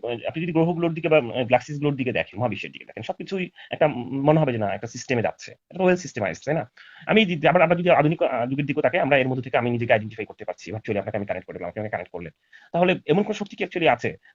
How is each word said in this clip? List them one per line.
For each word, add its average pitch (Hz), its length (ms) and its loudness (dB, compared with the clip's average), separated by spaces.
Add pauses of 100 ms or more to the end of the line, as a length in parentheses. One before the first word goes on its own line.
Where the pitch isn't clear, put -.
আহ, 120 240 -6
আপনি 160 160 -4
যদি 175 80 -4
গ্রহগুলোর 165 420 0
দিকে 156 160 -4
বা, 156 80 6
আহ, 131 60 4
গ্যালাক্সিসগুলোর 127 720 0
দিকে 123 160 -2
দেখেন, 90 280 -4
মহাবিশ্বের 98 320 -4
দিকে 69 140 -18
দেখেন, - 180 -14
সবকিছুই 180 460 -6 (220)
একটা, 156 140 2
উম, 135 400 -2
মনে 156 140 6
হবে 139 120 2
যে 117 60 -2
না, 101 180 -2
একটা 110 120 -10
সিস্টেমে 120 340 -2
যাচ্ছে, - 300 -4
একটা - 320 -8
ওয়েল 180 140 4
সিস্টেমাইজড, 113 480 -6
তাই 151 100 0
না? - 160 -6 (360)
আমি 214 180 6
যদি, 165 220 0
আবার 175 140 6
আমরা 170 140 4
যদি 175 140 0
আধুনিক, 151 340 4
আহ, 120 220 0
যুগের 139 200 -2
দিকে 143 160 -4
তাকাই, 143 180 2
আমরা 139 180 4
এর 131 100 4
মধ্যে 131 160 -2
থেকে 131 140 -2
আমি 120 140 2
নিজেকে 120 220 2
আইডেন্টিফাই 107 320 -2
করতে 101 200 -16
পারছি, - 260 -10
ভার্চুয়ালি 98 280 -4
আপনাকে 107 180 -6
আমি 101 80 -4
কানেক্ট 90 220 -8
করে 85 100 -12
দিলাম, 87 120 -8
আপনি 107 100 -10
আমাকে 107 120 -6
কানেক্ট - 200 -8
করলেন। 85 220 -12 (380)
তাহলে 180 360 2
এমন 180 160 4
কোনো 208 100 -4
শক্তি 208 220 -10
কি 190 100 -4
actually 165 260 2
আছে, 113 260 -2 (180)